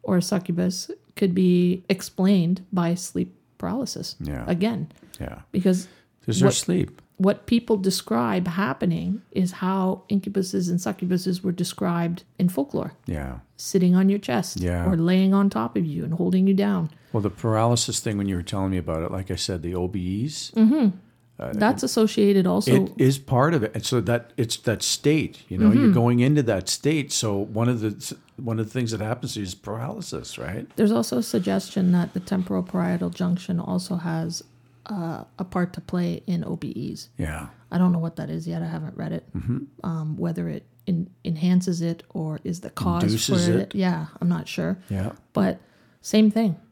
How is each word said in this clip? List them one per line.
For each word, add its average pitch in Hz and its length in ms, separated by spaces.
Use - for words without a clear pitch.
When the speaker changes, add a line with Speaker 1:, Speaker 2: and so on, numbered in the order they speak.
Speaker 1:
or 190 160
a 175 60
succubus 180 640
could 185 200
be 180 520
explained 185 880
by 175 220
sleep 180 400
paralysis. - 600
Speaker 2:
Yeah. 71 280
Speaker 1:
Again. 175 440
Speaker 2:
Yeah. - 220
Speaker 1:
Because 180 360
Speaker 2:
There's 113 160
no - 60
Speaker 1:
what - 80
Speaker 2:
sleep. - 460
Speaker 1:
what 196 280
people 233 320
describe 190 720
happening 185 720
is 180 220
how 190 560
incubuses 190 600
and 175 120
succubuses 185 600
were 185 100
described 175 720
in 180 120
folklore. - 440
Speaker 2:
Yeah. 67 340
Speaker 1:
Sitting 180 380
on 190 140
your 202 100
chest 208 400
Speaker 2:
Yeah. 87 300
Speaker 1:
or 185 80
laying 185 360
on 196 160
top 226 280
of 175 80
you 160 180
and 160 120
holding 180 320
you 196 60
down. 190 360
Speaker 2:
Well, 110 80
the 101 80
paralysis 113 720
thing, 104 160
when 101 100
you 95 80
were 87 80
telling 95 280
me 95 60
about 82 260
it, - 80
like 95 200
I 90 40
said, 90 260
the 85 120
O 90 140
B 98 380
Es. - 300
Speaker 1:
Mm-hmm. 226 340
Speaker 2:
Uh, - 160
Speaker 1:
That's 214 300
associated 208 640
also. 180 240
Speaker 2:
It - 120
is 135 200
part 139 360
of 143 100
it. - 100
And 123 120
so 123 160
that, 117 360
it's 120 200
that - 240
state, - 580
you 92 80
know, 214 140
you're 277 160
Speaker 1:
Mm-hmm. 196 60
Speaker 2:
going 120 280
into 147 220
that 98 260
state. 151 420
So 104 260
one 110 300
of 120 140
the, 107 340
one 113 220
of 110 60
the 107 60
things 123 200
that 104 100
happens 117 320
to 107 60
you 104 60
is 92 80
paralysis, 123 840
right? - 280
Speaker 1:
There's 214 160
also 233 240
a 233 60
suggestion 190 680
that 175 220
the 185 80
temporal 185 420
parietal 180 460
junction 180 500
also 180 380
has, 165 460
uh, 170 400
a 190 60
part 180 300
to - 80
play 175 460
in 170 180
O - 100
B - 380
Es. - 240
Speaker 2:
Yeah. 76 300
Speaker 1:
I 175 60
don't 180 140
know 170 80
what 165 160
that 156 140
is 160 180
yet. 165 140
I 165 60
haven't 160 280
read 160 160
it. 165 140
Speaker 2:
Mm-hmm. 120 220
Speaker 1:
Um, 156 340
whether 170 300
it 151 160
en-, 180 220
enhances 180 560
it 165 280
or 156 360
is 180 160
the - 80
cause 175 340
Speaker 2:
Induces 117 440
Speaker 1:
for - 40
it. 180 80
Speaker 2:
it. 196 160
Speaker 1:
Yeah, 175 300
I'm 175 80
not 170 180
sure. 170 300
Speaker 2:
Yeah. 95 220
Speaker 1:
But - 260
same 214 300
thing. 214 240